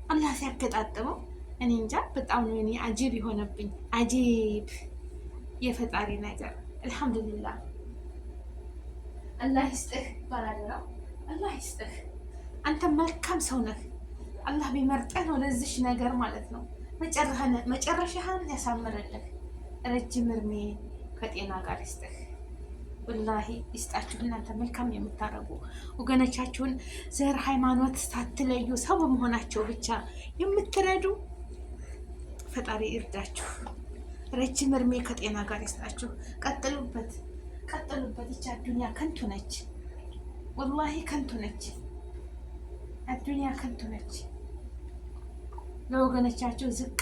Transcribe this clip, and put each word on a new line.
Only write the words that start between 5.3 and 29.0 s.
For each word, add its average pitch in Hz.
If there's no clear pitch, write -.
የፈጣሪ 233
ነገር። -
አልሐምዱሊላህ። 214
አላህ 269
ይስጥህ -
ባላደራ፣ 220
አላህ 359
ይስጥህ። -
አንተ 302
መልካም 330
ሰው 254
ነህ። 214
አላህ 294
ቢመርጠህ 269
ነው 311
ለዚሽ 262
ነገር 247
ማለት 240
ነው። -
መጨረሻህን፣ 277
መጨረሻህን 349
ያሳምርልህ። 226
ረጅም 240
እድሜ 208
ከጤና 196
ጋር -
ይስጥህ። -
ወላሂ 220
ይስጣችሁ። -
እናንተ 233
መልካም 240
የምታረጉ 208
ወገኖቻችሁን 254
ዘር፣ 277
ሃይማኖት 262
ሳትለዩ 240
ሰው 320
በመሆናቸው 240